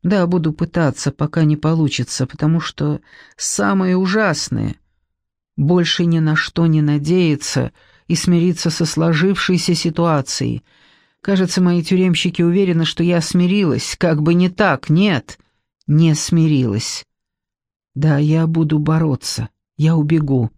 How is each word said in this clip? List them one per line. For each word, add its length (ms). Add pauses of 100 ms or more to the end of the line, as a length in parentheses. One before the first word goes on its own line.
Да, 240
буду 240
пытаться, 600
пока 340
не 100
получится, 720
потому 320
что 400 (380)
самое 580
ужасное — 800 (800)
больше 500
ни 140
на 160
что 300
не 160
надеяться 880 (360)
и 80
смириться 540
со 160
сложившейся 920
ситуацией. 880 (580)
Кажется, 400
мои 220
тюремщики 580
уверены, 420
что 200
я 180
смирилась, 760
как 240
бы 120
не 160
так, 400
нет, 500 (480)
не 280
смирилась. 880 (920)
Да, 220
я 300
буду 320
бороться, 680 (280)
я 180
убегу. 640